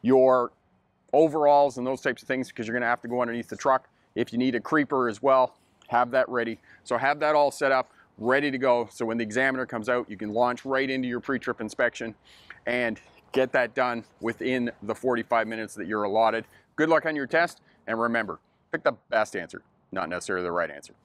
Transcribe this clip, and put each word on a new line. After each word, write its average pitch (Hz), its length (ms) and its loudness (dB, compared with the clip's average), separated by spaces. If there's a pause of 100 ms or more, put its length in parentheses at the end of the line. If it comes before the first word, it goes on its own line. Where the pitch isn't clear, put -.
your 131 500 4 (600)
overalls 143 640 4
and 123 60 -4
those 131 180 -4
types 127 200 -2
of - 60 -20
things, 131 200 -2
because 113 200 -8
you're 113 60 -4
gonna 123 120 -2
have 120 140 0
to 117 80 -14
go 123 120 -2
underneath 117 280 -4
the - 80 -10
truck. 131 320 0 (260)
If - 180 -4
you 117 60 -4
need 131 160 0
a 113 60 0
creeper 135 480 0
as 104 120 -6
well, 131 360 4 (320)
have 120 240 2
that 131 160 2
ready. 117 320 -4 (240)
So 120 140 -2
have 139 220 0
that 151 140 2
all 147 160 4
set 135 220 0
up, 131 180 0 (280)
ready 135 320 2
to 131 80 -6
go. 120 340 2
So 117 140 -4
when 113 100 -2
the 117 80 -2
examiner 127 420 0
comes 110 220 -6
out, 123 200 0
you 104 80 -12
can 104 160 -8
launch 123 320 0
right 135 240 -2
into 131 200 -4
your 120 120 -4
pre-trip 123 400 -6
inspection 113 540 -4 (520)
and 120 340 -2 (300)
get 131 220 0
that 120 220 2
done 120 300 -2 (160)
within 120 500 -2 (120)
the 104 120 -4
forty-five 117 520 0
minutes 110 280 -10
that 95 120 -10
you're 104 180 -2
allotted. 110 420 0 (300)
Good 156 120 2
luck 156 160 2
on 156 100 -2
your 139 120 -4
test, 170 340 0 (260)
and 113 140 -4
remember, 113 400 -2 (320)
pick 160 120 -6
the 127 120 2 (140)
best 110 260 0
answer, - 260 -10 (300)
not 90 160 -4
necessarily 90 360 -4
the 87 80 -2
right 85 180 0
answer. 71 240 -18 (100)